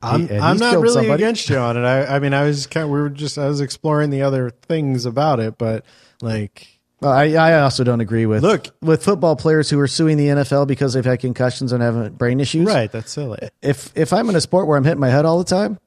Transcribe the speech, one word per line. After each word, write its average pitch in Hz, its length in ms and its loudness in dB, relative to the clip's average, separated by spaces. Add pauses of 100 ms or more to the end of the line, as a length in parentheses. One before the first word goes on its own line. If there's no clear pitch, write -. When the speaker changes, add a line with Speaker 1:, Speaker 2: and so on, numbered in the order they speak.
Speaker 1:
he, 117 60 -8
Speaker 2:
I'm, 147 140 0
Speaker 1:
and 104 180 -4
Speaker 2:
I'm 165 140 2
Speaker 1:
he's 214 60 0
Speaker 2:
not 240 120 2
Speaker 1:
killed 170 120 4
Speaker 2:
really - 100 4
Speaker 1:
somebody. - 280 2
Speaker 2:
against 220 280 -2
you 143 80 2
on 120 180 0
it. 120 80 -2
I, 135 320 2
I - 20 2
mean, 139 160 0
I 143 100 2
was 143 220 -2
kinda, 160 220 -4
we 143 120 0
were 147 100 -2
just, 143 280 -8
I 143 100 -2
was 143 120 -2
exploring 147 500 -2
the 139 120 -2
other 135 280 0
things 135 560 -4
about 135 320 0
it, 110 200 -4
but, 113 260 -4 (380)
like, 110 440 -6 (340)
Speaker 1:
Well, 143 120 2
I, 147 220 4
I 160 260 4
also 131 240 2
don't 120 160 2
agree 113 260 0
with, 107 160 0
Speaker 2:
Look. 185 260 0 (120)
Speaker 1:
with 160 240 2
football 170 320 2
players 156 340 2
who 147 100 2
are 139 80 2
suing 156 280 0
the 143 140 2
N 143 80 2
F 139 140 -2
L 143 140 2
because 135 280 -2
they've 127 100 0
had 127 160 0
concussions 127 520 -2
and 123 100 0
haven't 117 340 -2
brain 123 240 0
issues. 156 260 0
Speaker 2:
Right, 135 240 0
that's 113 220 -12
silly. 131 360 -10 (120)
Speaker 1:
If, - 360 -4
if 156 160 0
I'm 226 180 0
in 190 60 2
a 156 40 2
sport 175 260 0
where 151 120 2
I'm 135 60 0
hitting 147 160 0
my 131 100 2
head 143 140 2
all 165 140 2
the 185 60 -2
time 190 420 -2